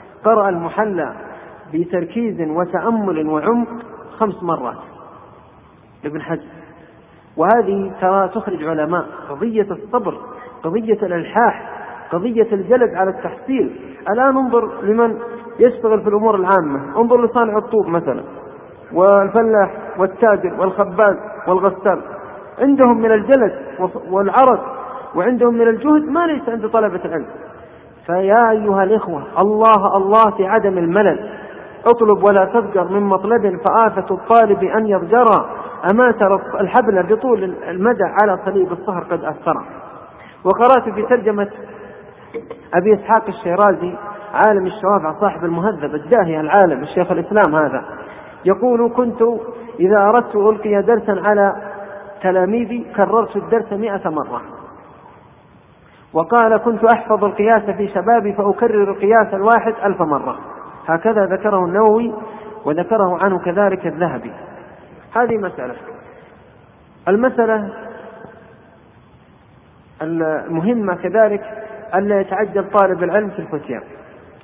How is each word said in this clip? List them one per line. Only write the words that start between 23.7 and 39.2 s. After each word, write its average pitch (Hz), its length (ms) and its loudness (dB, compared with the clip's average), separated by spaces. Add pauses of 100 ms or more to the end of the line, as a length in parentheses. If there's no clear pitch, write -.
والعرق 202 680 2 (380)
وعندهم 240 400 2
من 233 140 4
الجهد 294 400 2
ما 330 180 0
ليس 294 220 -4
عند 226 200 -4
طلبة 214 360 -2
العلم. 151 220 -6 (800)
فيا 196 440 4
أيها 208 340 2
الإخوة، 185 380 0 (160)
الله 208 580 4
الله 202 400 4
في 185 100 0
عدم 196 320 0
الملل، 175 520 2 (560)
اطلب 208 420 4
ولا 196 160 6
تضجر 196 440 0
من 196 140 0
مطلب، 196 640 0
فآفة 196 420 2
الطالب 208 520 4
أن 202 240 0
يضجر، 202 380 2 (680)
أما 240 200 4
ترى 202 280 2 (200)
الحبل 202 420 2
بطول 214 420 0
المدى 185 600 -2 (180)
على 196 220 2
صليب 185 280 0
الصهر 175 320 -8
قد 160 200 -6